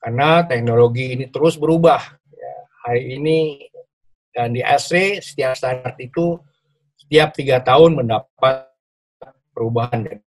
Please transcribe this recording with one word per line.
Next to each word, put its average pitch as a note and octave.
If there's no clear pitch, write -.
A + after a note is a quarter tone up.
Karena D3
teknologi A#2+
ini B2+
terus D#3
berubah. D#3+
Ya, -
hari B2
ini D#3
dan A#2+
di A#2+
A B2+
C F#3
setiap C3
standar B2+
itu E3
setiap D3+
tiga C3
tahun D3+
mendapat A#2+
perubahan. A#2